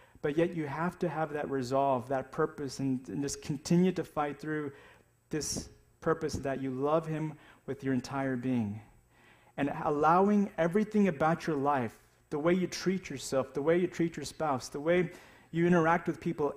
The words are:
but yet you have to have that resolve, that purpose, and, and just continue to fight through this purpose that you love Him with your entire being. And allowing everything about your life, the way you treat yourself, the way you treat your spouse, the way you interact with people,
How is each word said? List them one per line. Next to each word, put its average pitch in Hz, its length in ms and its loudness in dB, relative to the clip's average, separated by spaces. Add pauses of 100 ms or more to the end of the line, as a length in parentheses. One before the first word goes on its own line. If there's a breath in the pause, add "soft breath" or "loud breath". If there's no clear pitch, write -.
(220 loud breath)
but 151 160 -2
yet 175 180 2
you 156 120 -2
have 160 320 -4
to 175 100 0
have 156 240 -4
that 147 160 -4
resolve, 135 580 0
that 135 240 -4
purpose, 151 480 -4
and, 131 300 -2
and 139 120 -4
just 139 200 -4
continue 175 500 2
to 165 120 -4
fight 147 360 -6
through 151 320 -4 (600 loud breath)
this - 380 -6 (320)
purpose 160 320 0
that 135 280 -4
you 135 100 -4
love 147 340 0
Him 156 280 -4 (320 loud breath)
with 135 180 -8
your 135 100 0
entire 135 420 -2
being. 120 440 -2 (800 soft breath)
And 143 140 -2 (120)
allowing 180 760 4
everything 202 520 2
about 160 360 0
your 156 120 0
life, 135 400 0 (320)
the 151 100 -4
way 170 140 4
you 180 140 2
treat - 420 -2
yourself, 131 440 -2
the 143 80 -2
way 165 160 4
you 180 100 2
treat 170 280 -2
your 151 100 -8
spouse, 143 440 -2
the 147 100 -10
way 175 320 2 (400 loud breath)
you 170 160 2
interact 175 400 4
with 160 120 -2
people, 151 380 -2